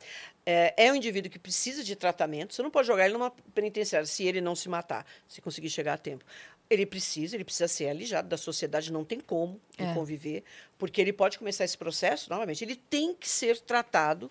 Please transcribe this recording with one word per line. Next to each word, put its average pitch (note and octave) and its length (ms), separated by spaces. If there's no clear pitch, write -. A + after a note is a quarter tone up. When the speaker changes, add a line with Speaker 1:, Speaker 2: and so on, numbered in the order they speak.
Speaker 1:
É, E3+ 320
é A#3 140
um C#4+ 40
indivíduo G3+ 340
que F#3 100
precisa B3+ 440
de G3 120
tratamento, D#3 580
você - 80
não D4 100
pode C4+ 160
jogar G3 180
ele G3+ 80
numa B3 180
penitenciária G3+ 540
se F#3+ 180
ele F3+ 140
não F3 160
se F3+ 140
matar, E3+ 360
se - 140
conseguir D#3 280
chegar D3 240
a D3 40
tempo. C#3 260
Ele G3+ 160
precisa, F#3+ 500
ele G3 100
precisa - 220
ser D3 220
alijado F3+ 400
da E3+ 80
sociedade, D#3 540
não D#3 120
tem A3+ 180
como F3+ 380
ele F#3 120
Speaker 2:
É. E3+ 40
Speaker 1:
conviver, D3+ 500
porque F#3+ 240
ele F#3+ 120
pode G3 240
começar G3+ 280
esse - 120
processo, D3+ 520
novamente, F#3 340
ele A#3 120
tem D4+ 380
que - 140
ser A#3 320
tratado F#3+ 720